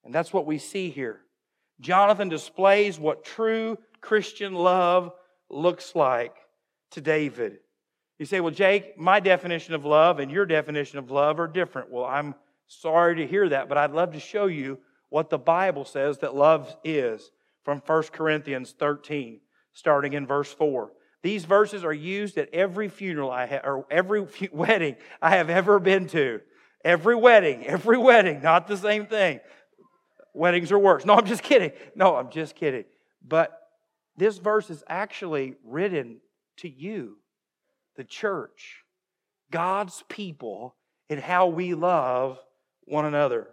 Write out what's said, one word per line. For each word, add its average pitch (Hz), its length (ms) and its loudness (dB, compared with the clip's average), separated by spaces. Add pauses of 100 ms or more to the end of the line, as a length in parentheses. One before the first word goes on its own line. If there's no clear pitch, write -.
And 127 120 -18
that's 165 180 -4
what 175 140 -2
we 156 100 -4
see 185 320 -10
here. 131 320 -12 (580)
Jonathan 190 520 2
displays 196 680 2
what 151 240 -4
true 220 540 -4 (240)
Christian 202 540 -4
love 180 580 2 (380)
looks 170 440 -2
like 127 400 0 (580)
to 160 100 -16
David. 131 560 -4 (600)
You 156 60 -12
say, 190 160 -4
"Well, 170 100 -2
Jake, 196 460 0
my 185 240 2
definition 175 540 0
of 147 100 -6
love 151 360 4
and 139 100 -6
your 190 160 -2
definition 147 520 -4
of 127 120 -14
love 147 280 0
are 170 80 -4
different." 156 440 -6
Well, 123 160 -6
I'm 139 280 -4 (320)
sorry 170 500 2
to 160 100 -4
hear 190 240 0
that, 135 180 -2
but 139 80 -2
I'd 147 160 2
love 165 200 -2
to 151 80 -12
show 208 260 -4
you 135 320 -6 (300)
what 156 220 -2
the - 80 -2
Bible 165 460 0
says 139 340 -4
that 135 160 -6
love 143 400 4 (100)
is 127 460 -4 (340)
from 143 160 -6
First 160 320 -2
Corinthians 147 680 -4
thirteen, 143 600 -6 (320)
starting 143 400 0
in 143 140 -6
verse 143 260 -2
four. 131 400 -2 (300)
These 190 220 -4
verses 202 400 2
are 156 80 -4
used 185 460 -8
at 147 140 -6
every 190 360 -2
funeral 156 420 -8
I 123 160 -4
ha-, 135 180 -6
or 135 260 -6
every 185 360 0
fu-, 180 240 -10
<laughs> - 20 -18
wedding 160 440 0 (240)
I 165 160 4
have 165 140 0
ever 190 280 4
been 190 300 2
to. 131 320 -2 (440)
Every 170 320 4
wedding, 196 500 6
every 190 320 2
wedding, 208 440 6
not 170 260 4
the 208 80 -4
same 208 300 -2
thing. 190 340 0 (960)
Weddings 175 360 0
are 202 80 4
worse. 190 260 4
No, 202 100 6
I'm 214 120 6
just 196 160 -4
kidding. 214 300 2 (240)
No, 190 180 4
I'm 127 160 -6
just 151 240 -10
kidding. 131 300 -6 (420)
But 156 320 0 (580)
this 196 220 0
verse 214 320 -2
is 156 180 -16
actually 160 760 -8
written 135 560 -6 (380)
to 175 100 -16
you, 139 480 -14 (800)
the 135 80 -18
church, - 800 -10 (640)
God's 185 580 -4
people, 123 680 -14 (320)
and 147 100 -6
how 180 300 0
we 175 260 -4
love 135 640 -2 (460)
one 151 200 -4
another. 143 480 -2